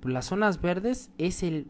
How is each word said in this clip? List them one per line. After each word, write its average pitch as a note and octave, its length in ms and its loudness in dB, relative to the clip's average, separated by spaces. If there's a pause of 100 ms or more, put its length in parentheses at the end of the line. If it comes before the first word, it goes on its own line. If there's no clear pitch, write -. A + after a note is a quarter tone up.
las B2+ 220 -2
zonas F#3+ 340 2
verdes F#3+ 580 0
es F3+ 240 0
el, D#3+ 280 -2